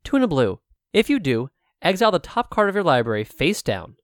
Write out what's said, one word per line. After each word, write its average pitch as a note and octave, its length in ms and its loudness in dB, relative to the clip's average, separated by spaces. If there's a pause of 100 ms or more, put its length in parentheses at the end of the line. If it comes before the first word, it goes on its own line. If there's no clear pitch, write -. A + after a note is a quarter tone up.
two - 140 0
and B3+ 80 2
a - 20 2
blue. B2+ 320 0 (320)
If A3 180 2
you C#4+ 100 0
do, C3 300 -2 (320)
exile G3 300 2
the F3 80 0
top - 300 -6
card G#3 180 0
of G3 80 -4
your G3+ 80 0
library A#2 400 2
face D#3+ 380 -2
down. F#2+ 420 -6